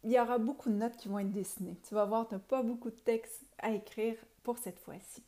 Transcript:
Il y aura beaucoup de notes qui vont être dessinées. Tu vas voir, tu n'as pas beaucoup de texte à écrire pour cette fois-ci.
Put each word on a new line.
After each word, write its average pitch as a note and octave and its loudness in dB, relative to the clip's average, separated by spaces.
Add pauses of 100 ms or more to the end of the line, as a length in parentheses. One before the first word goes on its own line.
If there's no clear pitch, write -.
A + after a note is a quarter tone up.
Il A3 0
y B3 10
aura A#3+ 4
beaucoup A#3+ 0
de G#3 4
notes A3+ 0
qui - -12
vont G3+ -2
être G3 0
dessinées. F#3 -4 (100)
Tu - -12
vas G#3 4
voir, A3+ 0
tu A3 -6
n'as F#3+ -4
pas C4 0
beaucoup A#3 -2
de A3+ -12
texte - -2 (180)
à A3 0
écrire A3 -2 (280)
pour A#3+ -2
cette F3+ -8
fois-ci. - -16